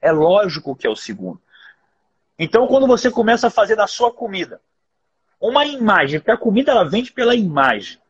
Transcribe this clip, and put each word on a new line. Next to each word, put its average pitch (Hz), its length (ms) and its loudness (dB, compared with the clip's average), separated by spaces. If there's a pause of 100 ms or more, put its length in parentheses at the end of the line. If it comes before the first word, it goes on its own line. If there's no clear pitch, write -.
É 165 120 0
lógico 160 600 0
que - 120 -10
é 117 40 0
o 107 60 -4
segundo. 95 440 -12 (960)
Então, 220 280 0
quando 262 200 2
você 254 240 2
começa 233 360 2
a 226 40 4
fazer 220 260 2
da 208 100 2
sua 233 260 -2
comida 190 480 -10 (800)
uma 262 240 0
imagem, 202 540 0
porque 156 120 -6
a 220 60 2
comida 247 360 0
ela 196 160 2
vende 226 240 -4
pela 247 220 0
imagem. 139 640 -2 (120)